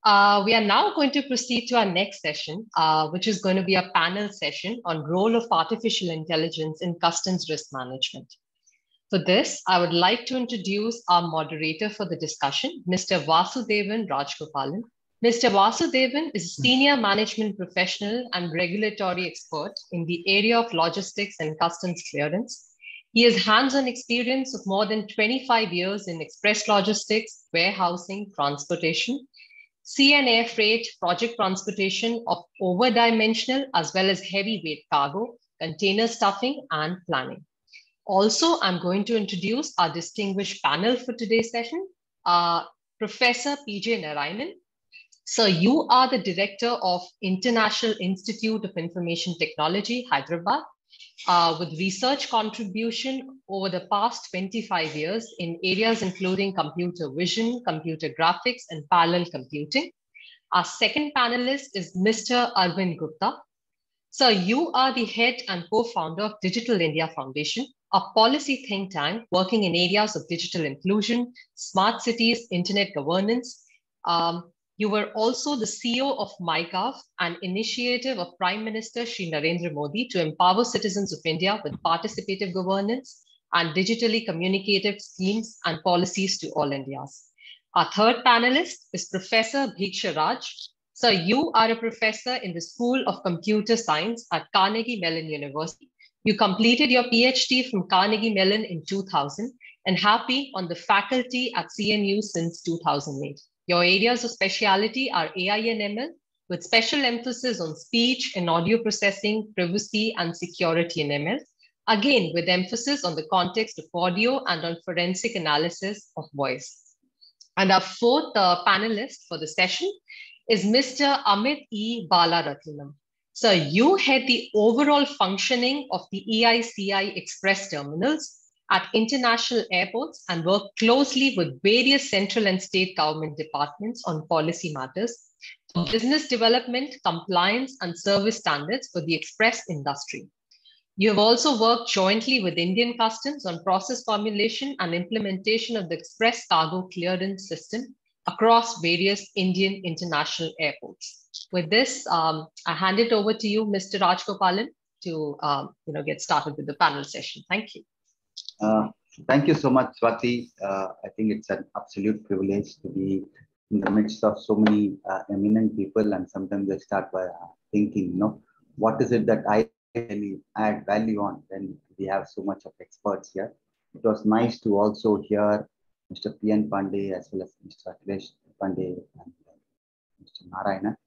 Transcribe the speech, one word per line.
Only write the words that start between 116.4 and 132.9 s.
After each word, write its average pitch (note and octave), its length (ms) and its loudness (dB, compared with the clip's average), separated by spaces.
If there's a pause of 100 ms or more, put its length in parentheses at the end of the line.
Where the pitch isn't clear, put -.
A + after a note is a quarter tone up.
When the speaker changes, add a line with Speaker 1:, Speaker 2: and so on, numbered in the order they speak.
Speaker 1:
And F#3+ 120 4
our F#3+ 120 6
fourth, B3+ 540 2
uh, F3+ 280 4
panelist G#3+ 640 0
for E3+ 80 -8
the D#3 120 -6
session F#3+ 440 0 (560)
is G3 160 2
Mister C#4 600 2
Amit A3+ 440 0
E. A3 400 -4
Balaratnam. D#3 840 2 (400)
Sir, A3+ 180 4
you F#3 440 4
head C4+ 300 2
the A#3+ 280 0
overall C#4 500 6
functioning B3 880 0
of - 180 -6
the G3 140 -8 (140)
E A#3 80 4
I A#3 160 4
C G3+ 300 -6
I G3 100 0
express F#3+ 680 -4
terminals D#3 680 -4 (340)
at G3+ 220 2
international A#3 800 0
airports G3 560 -4
and E3 160 -4
work G3 200 2 (140)
closely C4 600 4
with C#3 240 -2
various C4+ 480 4
central G3+ 360 0
and F#3 160 2
state F#3 360 -2